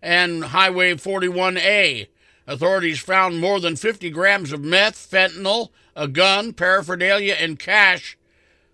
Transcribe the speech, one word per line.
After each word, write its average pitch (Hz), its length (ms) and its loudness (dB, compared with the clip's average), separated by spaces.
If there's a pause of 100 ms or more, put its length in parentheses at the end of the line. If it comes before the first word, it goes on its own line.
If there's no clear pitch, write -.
and 170 440 0
Highway 180 500 2
forty-one 185 640 -2
A. 170 500 0 (380)
Authorities 160 540 -2
found 185 400 0
more 196 180 0
than 170 160 -4
fifty 190 340 -6
grams 175 440 0
of 147 100 -10
meth, 190 320 2
fentanyl, 190 760 -2 (260)
a 151 100 -6
gun, 196 460 0
paraphernalia, 185 800 0
and 160 240 -4
cash. 190 580 2 (580)